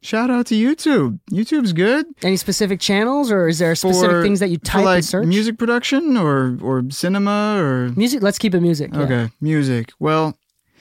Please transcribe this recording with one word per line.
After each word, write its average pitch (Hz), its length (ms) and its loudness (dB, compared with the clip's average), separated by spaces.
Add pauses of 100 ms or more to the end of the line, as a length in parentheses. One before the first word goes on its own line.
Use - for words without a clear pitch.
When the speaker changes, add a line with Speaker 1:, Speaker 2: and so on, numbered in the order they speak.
Speaker 1:
Shout 233 300 -2
out 240 140 2
to 226 100 0
YouTube. 233 640 2 (100)
YouTube's 220 440 0
good. 233 320 0 (180)
Speaker 2:
Any 190 140 2
specific 196 420 -2
channels, 233 520 0
or 180 180 2
is 160 100 -2
there 170 160 2
specific 180 360 2
Speaker 1:
For, 170 120 2
Speaker 2:
things 202 160 2
that 196 100 0
you 170 100 -2
Speaker 1:
for, - 60 -12
Speaker 2:
type 196 200 0
Speaker 1:
like, 185 120 4
Speaker 2:
and 165 80 0
search? 185 220 -2
Speaker 1:
music 214 300 0
production 247 580 0
or, 135 460 0
or 131 280 -2
cinema 202 720 -2
or 127 360 0
Speaker 2:
Music. 240 260 0
Let's 196 160 0
keep 190 160 0
it 175 60 2
music. 160 320 0
Yeah. 147 80 -2
Speaker 1:
Okay, 123 280 0 (120)
music. 139 580 0
Well, 156 380 -2 (440)